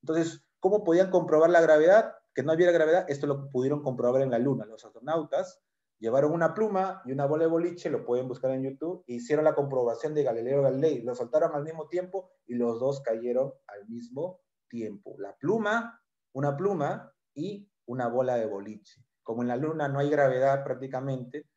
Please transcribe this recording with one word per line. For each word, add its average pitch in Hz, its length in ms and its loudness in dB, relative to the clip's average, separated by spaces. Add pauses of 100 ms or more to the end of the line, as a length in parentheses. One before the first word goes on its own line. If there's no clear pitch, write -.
Entonces, 165 420 -2 (160)
¿cómo 202 240 2
podían 180 280 4
comprobar 165 400 6
la 170 100 8
gravedad? 165 540 6 (180)
Que 131 100 -4
no 156 100 0
hubiera 175 180 6
gravedad, 165 380 4
esto 139 180 -4
lo 139 240 -4
pudieron 143 320 -2
comprobar 123 400 0
en 131 80 0
la 117 80 0
Luna. 120 260 0
Los 110 200 -20
astronautas 151 760 -6 (380)
llevaron 135 320 2
una 165 240 0
pluma 190 500 -2
y 135 60 -8
una 139 160 -2
bola 156 160 2
de 165 80 4
boliche, 170 400 -2
lo 117 140 -4
pueden 127 220 -2
buscar 127 240 -4
en 131 120 -2
YouTube, 160 420 -8
e 123 100 -10
hicieron 147 300 -2
la 151 80 4
comprobación 135 600 -2
de 147 80 0
Galileo 127 400 0
Galilei. 135 400 0
Lo 120 100 -6
soltaron 151 400 0
al 147 100 -4
mismo 160 260 -10
tiempo 180 420 -8 (160)
y 120 80 -8
los 120 240 -2
dos 135 220 -2
cayeron 120 520 -2 (140)
al 104 200 -18
mismo 127 520 -10 (280)
tiempo. 107 520 -10
La 98 160 -10
pluma, 214 640 -2 (320)
una 139 240 -2
pluma 185 560 -2 (220)
y 202 340 -10 (160)
una 123 220 -4
bola 127 280 0
de 113 120 0
boliche. 101 560 -12 (180)
Como 117 220 -6
en 120 60 -2
la 123 80 -2
Luna 156 320 -2
no 139 100 -2
hay 143 100 0
gravedad 139 540 2
prácticamente 131 840 -8 (120)